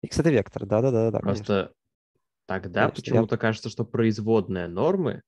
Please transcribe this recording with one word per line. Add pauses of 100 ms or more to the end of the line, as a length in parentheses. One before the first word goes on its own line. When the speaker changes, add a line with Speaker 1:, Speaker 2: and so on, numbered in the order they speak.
Speaker 1:
X
это
вектор,
да-да-да-да,
конечно.
Speaker 2:
Просто (720)
тогда
Speaker 1:
Конечно,
я
Speaker 2:
почему-то
кажется,
что
производная
нормы